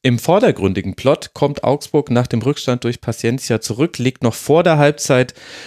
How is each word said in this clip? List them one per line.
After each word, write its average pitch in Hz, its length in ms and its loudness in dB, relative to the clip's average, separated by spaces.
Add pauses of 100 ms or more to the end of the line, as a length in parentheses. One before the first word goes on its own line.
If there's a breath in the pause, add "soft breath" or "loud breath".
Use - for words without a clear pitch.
Im 123 160 2
vordergründigen 101 800 0
Plot - 400 -2
kommt 143 280 -2
Augsburg 143 460 0
nach 123 160 2
dem 120 160 -2
Rückstand 123 440 -2
durch 120 160 -6
Paciencia 117 600 -4
zurück, 127 380 -4
liegt 127 240 -2
noch 113 100 2
vor 143 300 2
der 156 160 4
Halbzeit 143 560 2 (300 loud breath)